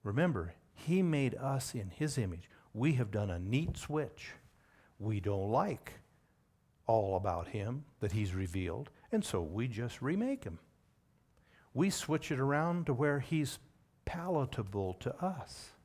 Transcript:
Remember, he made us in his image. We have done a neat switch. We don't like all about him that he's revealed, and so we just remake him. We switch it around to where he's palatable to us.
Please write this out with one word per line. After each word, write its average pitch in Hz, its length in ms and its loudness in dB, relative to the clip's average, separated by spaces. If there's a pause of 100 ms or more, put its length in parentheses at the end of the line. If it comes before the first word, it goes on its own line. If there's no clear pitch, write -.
Remember, 110 500 2 (200)
he 185 280 2
made 143 320 4
us 135 400 -2
in 101 160 -4
his 143 280 -2
image. 90 300 -2 (240)
We 131 220 2
have 120 160 2
done 104 200 0
a 87 80 0
neat 117 380 0
switch. - 560 -4 (680)
We 104 220 0
don't 98 300 0
like 147 440 0 (920)
all 101 300 4
about 90 320 0
him 117 360 -4 (160)
that 98 120 0
he's 101 220 0
revealed, 92 560 -2 (200)
and 220 140 0
so - 160 0
we 87 260 -2
just 117 360 -6
remake 226 420 -2
him. 82 140 -8 (1120)
We 175 180 4
switch - 400 -2
it 143 80 0
around 156 480 2
to 143 80 2
where 143 240 4
he's 147 400 0 (460)
palatable 120 920 -2
to - 300 -4
us. - 460 -6 (140)